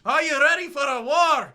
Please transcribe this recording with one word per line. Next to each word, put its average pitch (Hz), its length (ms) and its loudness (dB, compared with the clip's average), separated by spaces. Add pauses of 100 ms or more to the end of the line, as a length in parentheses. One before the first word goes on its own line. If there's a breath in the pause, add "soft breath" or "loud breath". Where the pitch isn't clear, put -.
Are 277 200 0
you 302 180 -2
ready 339 260 2
for 285 140 -10
a 262 220 -4
war? 285 520 0